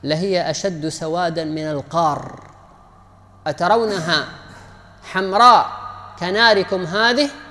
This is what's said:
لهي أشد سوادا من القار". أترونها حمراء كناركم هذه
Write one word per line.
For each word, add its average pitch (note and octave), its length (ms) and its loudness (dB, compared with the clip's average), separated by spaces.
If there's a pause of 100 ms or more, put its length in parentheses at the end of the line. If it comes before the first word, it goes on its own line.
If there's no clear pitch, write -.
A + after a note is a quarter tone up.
لهي E3 460 -2
أشد D#3+ 380 -4
سوادا E3 580 -4
من D#3 260 -6
القار". D3+ 720 -2 (1040)
أترونها F3 800 0 (760)
حمراء G3 680 4 (500)
كناركم G3 640 2
هذه A#3 460 0 (220)